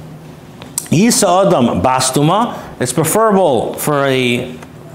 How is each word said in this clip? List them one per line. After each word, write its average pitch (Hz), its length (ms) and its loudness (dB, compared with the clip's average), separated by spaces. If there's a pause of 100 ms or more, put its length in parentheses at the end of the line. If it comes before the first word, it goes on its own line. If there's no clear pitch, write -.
(880)
Yisa 190 600 2
Adam 127 360 2
Bas 127 300 0
Duma, 190 680 0
it's 127 140 -4
preferable 175 840 2
for 143 300 0
a, 131 520 0 (380)